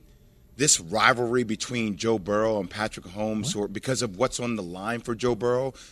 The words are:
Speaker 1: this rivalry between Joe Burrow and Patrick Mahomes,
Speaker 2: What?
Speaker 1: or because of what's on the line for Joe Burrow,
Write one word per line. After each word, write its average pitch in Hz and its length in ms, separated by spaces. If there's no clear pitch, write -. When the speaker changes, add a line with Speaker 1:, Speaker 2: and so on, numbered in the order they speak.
Speaker 1:
this 147 180
rivalry 113 640
between 110 540
Joe 110 220
Burrow 104 420
and 87 80
Patrick 107 380
Mahomes, 107 500
Speaker 2:
What? 104 60
Speaker 1:
or 101 60
because 107 340
of 95 160
what's 127 200
on 120 180
the 104 60
line 98 380
for 120 140
Joe 120 200
Burrow, 123 380